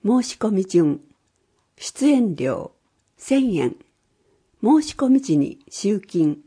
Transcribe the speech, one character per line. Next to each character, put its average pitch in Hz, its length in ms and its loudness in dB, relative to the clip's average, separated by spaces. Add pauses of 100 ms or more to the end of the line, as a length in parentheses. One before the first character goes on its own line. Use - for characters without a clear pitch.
申 247 160 2
し - 160 -8
込 220 140 -2
み 190 140 0
順。 156 360 2 (760)
出 - 300 -4
演 240 280 2
料 - 380 -6 (440)
千 262 380 0
円。 127 220 -2 (840)
申 302 220 4
し - 120 -12
込 262 140 -2
み 262 120 4
時 156 160 0
に - 220 -2 (100)
集 202 300 -4
金。 151 480 -2